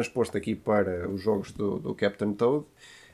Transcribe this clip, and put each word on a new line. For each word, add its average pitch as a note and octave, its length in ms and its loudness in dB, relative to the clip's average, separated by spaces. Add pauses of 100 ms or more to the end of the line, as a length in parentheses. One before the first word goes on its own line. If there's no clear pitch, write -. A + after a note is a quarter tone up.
transposto A2+ 360 0
aqui G#2 180 -2
para F#2+ 540 0
os G2 140 -4
jogos G2+ 300 0
do, - 260 -2
do - 160 -6
Captain G#2 380 0
Toad B2+ 320 2 (500)